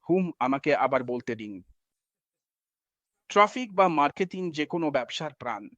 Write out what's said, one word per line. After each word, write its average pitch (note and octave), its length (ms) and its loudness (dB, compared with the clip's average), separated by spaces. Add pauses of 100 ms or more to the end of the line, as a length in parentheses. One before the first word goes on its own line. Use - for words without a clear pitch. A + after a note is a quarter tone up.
হুম, F#3 180 2 (140)
আমাকে C#3 360 0
আবার B2+ 280 2
বলতে B2 320 -6
দিন। G#2+ 180 -12 (1800)
ট্রাফিক G#3 460 4
বা F#3+ 120 6
মার্কেটিং F3 640 0
যে D3 140 -2
কোনো E3 260 -4
ব্যবসার C#3 420 -4
প্রাণ। A2 300 -10 (140)